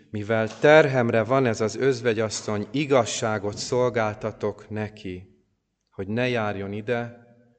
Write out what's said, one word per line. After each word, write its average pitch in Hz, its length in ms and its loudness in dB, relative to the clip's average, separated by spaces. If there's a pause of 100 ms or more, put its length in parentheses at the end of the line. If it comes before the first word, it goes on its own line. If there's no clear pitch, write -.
(100)
mivel 110 480 -2
terhemre 135 640 6
van 131 240 2
ez 110 140 0
az 107 160 -2
özvegyasszony, 113 960 0
igazságot 117 840 0
szolgáltatok 110 1120 -4
neki, 101 720 -12 (460)
hogy 95 180 -10
ne 120 200 -2
járjon 104 440 -4
ide, 117 540 -6 (320)